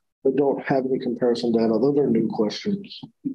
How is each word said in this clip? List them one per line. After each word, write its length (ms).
that 140
don't 280
have 200
any 140
comparison 520
data. 300
Those 160
are 120
new 200
questions 720